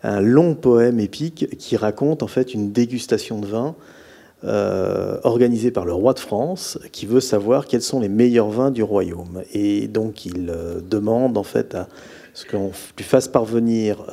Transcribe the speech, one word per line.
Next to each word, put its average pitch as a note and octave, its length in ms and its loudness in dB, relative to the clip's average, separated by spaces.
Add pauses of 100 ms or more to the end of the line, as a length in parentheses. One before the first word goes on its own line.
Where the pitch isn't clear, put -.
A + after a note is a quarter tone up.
un G#2 180 -2
long C#3+ 340 6
poème A#2+ 460 4
épique D3 560 -6
qui - 220 -4
raconte, C#3 440 0
en A2 40 -2
fait, B2+ 260 -2
une G2+ 200 -4
dégustation A#2 680 -2
de G2+ 60 -6
vin, A#2 280 -4 (720)
euh, G2 760 0
organisée A#2+ 480 4
par F2 160 -4
le F2 80 -2
roi A2 180 4
de C3+ 80 -2
France, C#3+ 580 -4 (140)
qui - 140 -10
veut A#2+ 140 4
savoir A#2+ 460 0
quels A#2+ 140 0
sont C3+ 200 -4
les G2+ 100 -2
meilleurs A2+ 400 4
vins B2 200 0
du A#2 120 -2
royaume. F2+ 600 -2 (120)
Et G#2 340 0
donc, A2 380 -4
il, F2+ 240 -6
euh, E2+ 300 -6
demande, A2 580 0
en G2 40 -2
fait, - 320 -4
à F2+ 140 -6 (460)
ce - 120 -16
qu'on G2 220 -4
f-, - 280 -14
lui - 60 -14
fasse C3 240 2
parvenir, A2+ 840 0